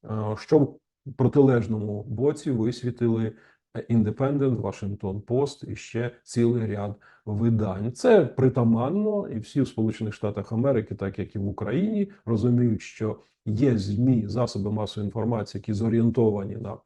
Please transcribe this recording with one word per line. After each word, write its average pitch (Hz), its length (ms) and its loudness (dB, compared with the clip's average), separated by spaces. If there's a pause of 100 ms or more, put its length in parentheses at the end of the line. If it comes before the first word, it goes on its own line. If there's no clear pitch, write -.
е, 107 340 -4
що - 200 4
в 135 200 2 (380)
протилежному 110 840 4
боці 135 480 -2
висвітили 113 840 -2 (420)
Independent, 120 840 0
Washington 101 640 -6
Post 131 480 -2
і 110 60 -8
ще 117 340 -6 (120)
цілий 117 440 0
ряд 104 280 -6 (320)
видань. 107 680 0
Це 220 340 4
притаманно, 131 1040 2
і 110 100 -6
всі 135 240 -2
в 123 60 0
Сполучених 110 460 -4
Штатах 104 380 -6
Америки, 117 420 0
так 98 240 -6
як - 160 -8
і 104 40 -4
в 101 100 -2
Україні, 196 640 -2 (140)
розуміють, 117 580 2
що 107 340 -8 (300)
є 113 320 2
змі, 107 500 0
засоби 104 420 -2
масової 104 360 -4
інформації, 104 540 -4
які 110 120 -6
зорієнтовані 110 840 2
на 101 300 -10